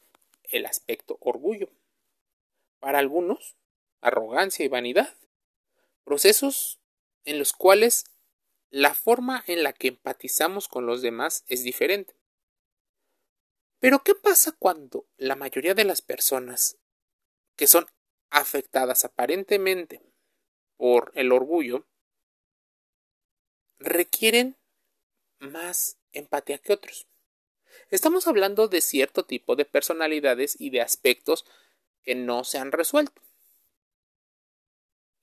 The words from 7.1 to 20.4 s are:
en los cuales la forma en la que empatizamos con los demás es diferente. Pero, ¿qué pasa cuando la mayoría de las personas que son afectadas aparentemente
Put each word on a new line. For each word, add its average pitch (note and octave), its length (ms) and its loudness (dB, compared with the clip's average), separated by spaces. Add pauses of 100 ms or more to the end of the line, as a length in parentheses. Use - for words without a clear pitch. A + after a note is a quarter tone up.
en D3 120 -6
los C#3+ 160 -4
cuales G#3 520 4 (640)
la C#3 220 2
forma B3 540 -2
en E3+ 160 -2
la C#3 100 -2
que - 160 -4
empatizamos D#3 800 -4
con B2 180 -8
los B2 160 -4
demás B2 460 -6
es B2 160 -6
diferente. E3+ 520 -4 (1600)
Pero, C4+ 240 4
¿qué G4+ 120 4
pasa F4 420 2
cuando - 480 -4 (120)
la C3 180 -2
mayoría C#3 380 -4
de G#3 120 4
las F3+ 160 -2
personas - 760 -4 (800)
que C#3+ 120 2
son E3+ 180 6 (440)
afectadas C3+ 760 0
aparentemente F#3 960 -2 (720)